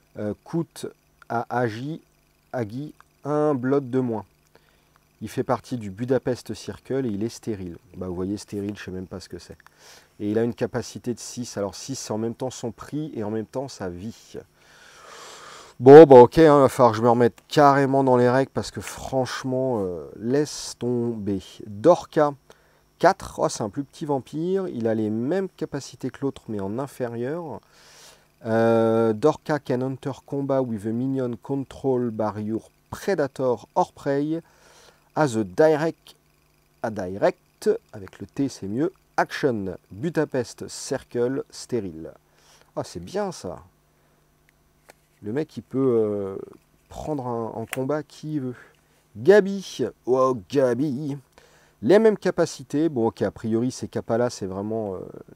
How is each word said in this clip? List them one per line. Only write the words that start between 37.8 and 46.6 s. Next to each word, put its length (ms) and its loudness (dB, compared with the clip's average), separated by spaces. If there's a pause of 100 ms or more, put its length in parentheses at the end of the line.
avec 260 -18
le 80 -12
T 240 -4
c'est 180 -12
mieux, 240 -4 (240)
action, 600 -2 (140)
Budapest 800 -6
Circle, 800 -6
stérile. 640 -10 (640)
Ah, 80 -6
c'est 160 -14
bien 320 -6
ça. 300 -12 (1600)
Le 100 -10
mec, 240 -6
il 60 -12
peut, 160 -8
euh, 580 0 (540)